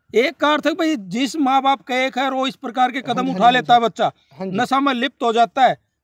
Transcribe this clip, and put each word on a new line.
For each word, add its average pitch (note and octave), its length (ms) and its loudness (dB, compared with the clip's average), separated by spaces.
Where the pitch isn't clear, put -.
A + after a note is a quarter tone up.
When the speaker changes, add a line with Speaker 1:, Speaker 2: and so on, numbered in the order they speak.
Speaker 1:
एक C4+ 200 0
का D4 160 0
अर्थ C#4+ 140 -2
है D#4+ 60 0
भाई, D#4+ 220 -2
जिस G#3 420 -6
माँ C4+ 240 2
बाप C4+ 200 0
का B3+ 160 -6
एक C4 200 -2
है C4+ 80 -2
और C4 80 -4
वो C4 140 -2
इस - 100 -8
प्रकार B3+ 340 -2
के C4 80 -8
Speaker 2:
हाँ - 60 -10
Speaker 1:
कदम B3 200 -2
Speaker 2:
जी, C4 60 -4
हाँ F#3 60 -6
Speaker 1:
उठा A3 100 6
Speaker 2:
जी, A#3+ 60 6
Speaker 1:
लेता A#3+ 200 2
है A#3+ 60 6
Speaker 2:
हाँ - 0 -
जी। A3+ 120 0
Speaker 1:
बच्चा, F3 200 -2
Speaker 2:
हाँ F3+ 140 -10
जी। F#3+ 100 -6
Speaker 1:
नशा B3+ 220 0
में C#4 160 2
लिप्त C4 280 -4
हो A#3 100 0
जाता A#3 300 0
है, F#3 140 4